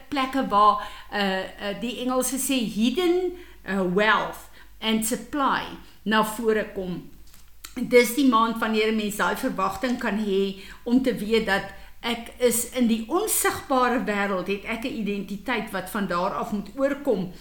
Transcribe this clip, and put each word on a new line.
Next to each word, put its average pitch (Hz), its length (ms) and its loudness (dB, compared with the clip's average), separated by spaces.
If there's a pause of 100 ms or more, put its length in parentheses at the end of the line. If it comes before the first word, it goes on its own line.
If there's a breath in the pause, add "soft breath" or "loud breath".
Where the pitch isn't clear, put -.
plekke 262 380 0
waar, 208 400 4 (240 loud breath)
eh, 196 280 0
eh, 196 400 -6
die 233 200 -4
Engelse 254 380 0
sê 226 360 0
hidden, 349 600 2 (300 loud breath)
eh, 185 300 0
wealth 208 560 2 (300 loud breath)
and 220 260 0
supply 254 560 -2 (420 loud breath)
na 214 220 4
vore 220 480 0
kom. 185 360 -6 (680)
Dis 240 400 4
die 277 120 4
maand 226 320 4
wanneer 220 320 2
'n 220 40 2
mens 208 200 -2
daai 202 200 0
verwagting 208 640 -2
kan 208 200 -2
hê 196 420 0 (240 loud breath)
om 247 180 4
te 233 140 2
weet 214 300 0
dat 196 180 0 (380 loud breath)
ek 233 400 -6
is - 360 2
in 240 120 4
die 226 180 2
onsigbare 262 1000 0
wêreld, 196 440 -2
het 202 160 -4
ek 226 200 -6
'n 262 160 -6
identiteit 202 680 -4
wat 185 180 -6
van 196 180 -2
daar 180 260 0
af - 180 -4
moet 202 240 -4
oorkom 269 640 0